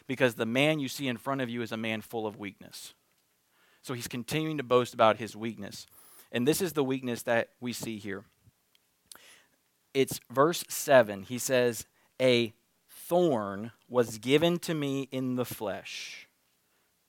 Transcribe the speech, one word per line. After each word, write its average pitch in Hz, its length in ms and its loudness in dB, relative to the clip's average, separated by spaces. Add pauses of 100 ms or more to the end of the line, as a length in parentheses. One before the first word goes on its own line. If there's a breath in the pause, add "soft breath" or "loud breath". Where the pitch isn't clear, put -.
because 123 300 2
the 117 100 -2
man 143 320 2
you 135 100 -4
see 139 200 -6
in 123 80 -4
front 135 240 -4
of 123 100 -4
you 120 120 -6
is 113 100 -8
a 113 40 -6
man 110 260 -4
full 110 260 -6
of 101 80 -10
weakness." - 580 -14 (880)
So 135 120 -8
he's 120 120 -10
continuing 151 520 -4
to 143 40 -4
boast 123 320 4
about 110 220 6
his 110 180 -8
weakness. 104 540 -10 (420 soft breath)
And 123 160 0
this 156 140 2
is 180 140 -4
the 147 100 0
weakness 131 380 -4
that 117 360 0
we 120 140 -6
see 110 260 -8
here. 101 260 -10 (1700 soft breath)
It's - 260 2 (100)
verse 143 380 2
seven. 104 560 4
He 123 140 -8
says, 123 480 0 (340)
"A 120 340 4 (340)
thorn 117 840 0 (160)
was 113 300 2
given 151 420 4
to 170 140 -4
me 139 360 -4
in 131 240 -4
the 123 120 0
flesh, - 840 -10 (800)